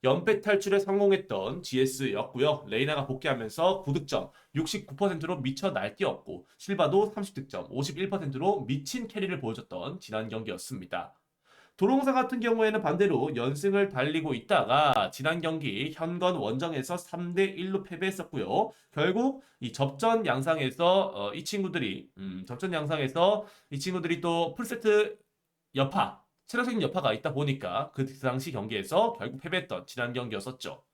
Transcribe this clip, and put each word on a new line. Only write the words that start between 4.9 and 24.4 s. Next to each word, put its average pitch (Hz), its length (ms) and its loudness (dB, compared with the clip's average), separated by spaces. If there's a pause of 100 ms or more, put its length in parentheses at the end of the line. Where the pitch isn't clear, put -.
퍼센트로 170 460 -2
미쳐 135 280 -2
날뛰었고, 107 760 -4 (100)
실바도 190 540 2
삼십 202 240 -8
득점, 98 340 -8
오십일 143 400 -4
퍼센트로 165 560 0
미친 143 420 -4
캐리를 185 320 -4
보여줬던 113 600 -8
지난 110 300 -6
경기였습니다. 95 840 -8 (640)
도로공사 262 360 4
같은 254 260 0
경우에는 220 420 2
반대로 160 540 2
연승을 196 540 2
달리고 151 440 0
있다가 127 800 4
지난 165 300 -2
경기 147 520 -2
현건 175 440 0
원정에서 147 580 -2
삼 175 400 -6
대 190 80 4
일로 190 400 -2
패배했었고요. 175 880 -2 (220)
결국 220 500 2 (160)
이 123 140 -6
접전 220 520 2
양상에서, 160 880 2
어, - 200 -4
이 170 100 -8
친구들이, 160 760 -4
음, 95 300 -10
접전 151 240 -4
양상에서 165 720 2 (260)
이 143 60 -6
친구들이 170 440 -2
또 170 340 0